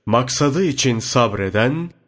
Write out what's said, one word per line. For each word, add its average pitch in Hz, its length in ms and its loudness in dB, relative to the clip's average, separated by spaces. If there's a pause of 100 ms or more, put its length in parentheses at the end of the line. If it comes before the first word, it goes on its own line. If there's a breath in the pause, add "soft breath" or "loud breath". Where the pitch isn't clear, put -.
Maksadı 131 600 0
için 127 340 0
sabreden 113 920 0 (180)